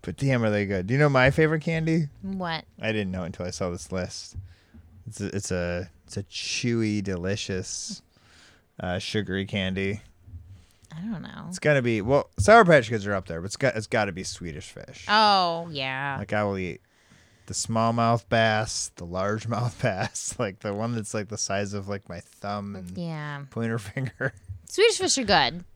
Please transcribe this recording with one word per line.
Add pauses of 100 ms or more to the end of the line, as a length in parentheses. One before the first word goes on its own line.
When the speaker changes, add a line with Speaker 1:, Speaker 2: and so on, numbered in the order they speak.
Speaker 1:
But
damn,
are
they
good.
Do
you
know
my
favorite
candy? (140)
Speaker 2:
What? (160)
Speaker 1:
I
didn't
know
until
I
saw
this
list. (720)
It's
a,
it's
a, (160)
it's
a
chewy,
delicious, (800)
uh,
sugary
candy. (960)
Speaker 2:
I
don't
know.
Speaker 1:
It's
gotta
be,
well,
Sour
Patch
Kids
are
up
there,
but
it's
got,
it's
gotta
be
Swedish
Fish.
Speaker 2:
Oh,
yeah.
Speaker 1:
Like,
I
will
eat (640)
the
smallmouth
bass,
the
largemouth
<laughs>
bass,
like,
the
one
that's,
like,
the
size
of,
like,
my
thumb
and
Speaker 2:
Yeah.
Speaker 1:
pointer
<laughs>
finger. (380)
Speaker 2:
Swedish
Fish
are
good. (120)